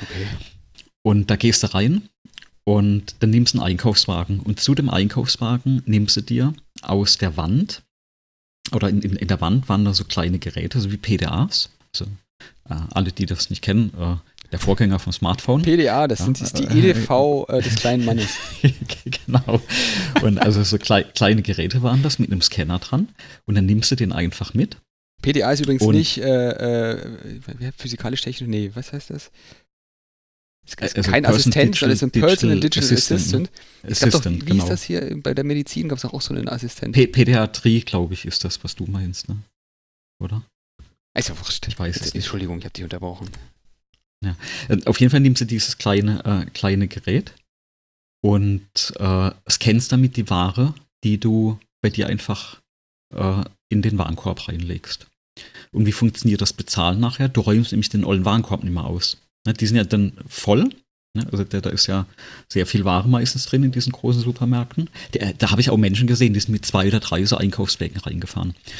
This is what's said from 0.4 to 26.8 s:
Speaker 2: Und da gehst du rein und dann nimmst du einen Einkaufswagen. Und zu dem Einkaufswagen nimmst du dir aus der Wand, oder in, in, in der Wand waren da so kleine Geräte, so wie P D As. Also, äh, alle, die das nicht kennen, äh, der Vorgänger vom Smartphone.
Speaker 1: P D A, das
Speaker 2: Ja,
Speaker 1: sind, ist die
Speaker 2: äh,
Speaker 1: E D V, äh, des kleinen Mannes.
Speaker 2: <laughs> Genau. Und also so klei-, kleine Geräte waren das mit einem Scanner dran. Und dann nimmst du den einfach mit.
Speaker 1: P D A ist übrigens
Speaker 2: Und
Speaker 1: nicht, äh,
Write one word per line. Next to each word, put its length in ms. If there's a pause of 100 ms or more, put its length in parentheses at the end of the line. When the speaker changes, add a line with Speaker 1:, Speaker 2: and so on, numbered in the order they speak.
Speaker 2:
Und 300
da 60
gehst 260
du 100
rein 360 (560)
und 540
dann 100
nimmst 240
du 60
einen 80
Einkaufswagen. 720
Und 180
zu 160
dem 140
Einkaufswagen 960
nimmst 320
du 40
dir 320 (280)
aus 360
der 200
Wand, 460 (880)
oder 160
in, 120
in, 140
in 120
der 140
Wand 280
waren 160
da 80
so 100
kleine 340
Geräte, 420
so 120
wie 60
P 200
D 80
As. 440 (240)
Also, 120 (640)
äh, 60 (160)
alle, 200
die 140
das 240
nicht 140
kennen, 340
äh, 200 (340)
der 80
Vorgänger 400
vom 120
Smartphone. 520
Speaker 1:
P 140
D 120
A, 180
das 120
Speaker 2:
Ja, 60
Speaker 1:
sind, 160
ist 180
die 60
Speaker 2:
äh, 120
Speaker 1:
E 40
D 120
V, 540
äh, 160
des 140
kleinen 280
Mannes. 240 (320)
Speaker 2:
<laughs> 80 (560)
Genau. 360 (600)
Und 160
also 260
so 140
klei-, 260
kleine 380
Geräte 400
waren 220
das 160
mit 120
einem 100
Scanner 360
dran. 300 (380)
Und 100
dann 100
nimmst 240
du 60
den 160
einfach 420
mit. 240 (460)
Speaker 1:
P 100
D 100
A 100
ist 80
übrigens 200
Speaker 2:
Und 140
Speaker 1:
nicht, 240
äh, 720